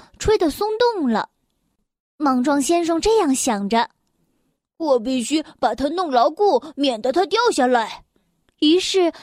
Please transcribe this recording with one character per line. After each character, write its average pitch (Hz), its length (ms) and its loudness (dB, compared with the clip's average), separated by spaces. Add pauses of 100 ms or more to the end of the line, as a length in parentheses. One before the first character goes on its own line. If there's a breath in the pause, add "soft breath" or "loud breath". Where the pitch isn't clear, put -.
(200 loud breath)
吹 427 180 2
得 330 140 0
松 415 260 -4
动 440 320 0
了。 208 200 -2 (880)
莽 262 260 0
撞 285 180 2
先 339 240 0
生 330 160 -2
这 440 160 2
样 311 160 2
想 202 340 -2
着 226 220 0 (880)
，“我 285 220 0
必 254 240 -4
须 294 200 -2 (160 loud breath)
把 220 140 0
它 262 160 -4
弄 339 220 -4
牢 247 180 4
固， 381 320 2 (140 loud breath)
免 254 260 -2
得 254 100 0
它 359 140 0
掉 392 140 -2 (120)
下 262 140 0
来。” 240 400 -2 (560)
于 311 180 4
是 359 320 0 (100)